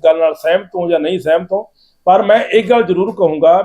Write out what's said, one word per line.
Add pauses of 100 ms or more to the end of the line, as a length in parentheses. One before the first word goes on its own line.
ਗੱਲ
ਨਾਲ
ਸਹਿਮਤ
ਹੋ
ਜਾਂ
ਨਹੀਂ
ਸਹਿਮਤ
ਹੋ, (320)
ਪਰ
ਮੈਂ
ਇੱਕ
ਗੱਲ
ਜ਼ਰੂਰ
ਕਹੂੰਗਾ